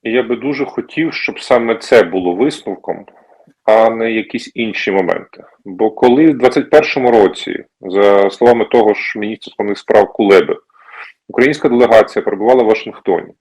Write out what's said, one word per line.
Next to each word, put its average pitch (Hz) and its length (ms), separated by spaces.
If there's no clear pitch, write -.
І 113 100
я 123 100
би 120 140
дуже 135 280
хотів, 147 500
щоб - 260
саме 117 360
це 117 260
було 90 320
висновком, 98 720
а 110 260
не 113 220
якісь 110 420
інші 107 380
моменти. 90 520
Бо 101 260
коли 131 360
в 143 120
двадцять 127 320
першому 139 400
році, 101 540
за 98 500
словами 117 340
того 107 300
ж - 240
міністра 104 320
закордонних 104 280
справ 107 340
Кулеби, 98 440
українська 143 400
делегація 113 540
перебувала 110 400
в 110 40
Вашингтоні - 760